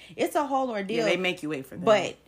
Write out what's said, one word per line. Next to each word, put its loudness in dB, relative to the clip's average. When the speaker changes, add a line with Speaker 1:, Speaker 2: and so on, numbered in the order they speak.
Speaker 1:
It's -2
a 2
whole 0
ordeal. -4
Speaker 2:
Yeah, 0
they 2
make -2
you -4
wait -6
for -18
that. -10
Speaker 1:
But 4